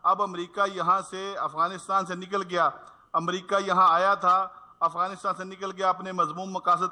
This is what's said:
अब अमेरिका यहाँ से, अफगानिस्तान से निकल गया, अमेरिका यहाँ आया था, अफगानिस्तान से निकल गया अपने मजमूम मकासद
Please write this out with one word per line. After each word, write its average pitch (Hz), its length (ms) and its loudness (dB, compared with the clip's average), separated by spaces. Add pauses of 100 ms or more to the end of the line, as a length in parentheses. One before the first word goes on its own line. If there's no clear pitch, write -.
अब 190 180 4
अमेरिका 185 420 -2
यहाँ 185 380 0
से, 190 320 -8
अफगानिस्तान 175 720 -2
से 180 100 -6
निकल 190 260 -4
गया, 175 380 0 (340)
अमेरिका 180 440 0
यहाँ 185 360 4
आया 196 220 4
था, 190 500 0 (160)
अफगानिस्तान 180 520 -2
से 180 100 -10
निकल 190 260 -8
गया 185 180 0
अपने 185 240 -2
मजमूम 185 420 -2
मकासद 175 380 2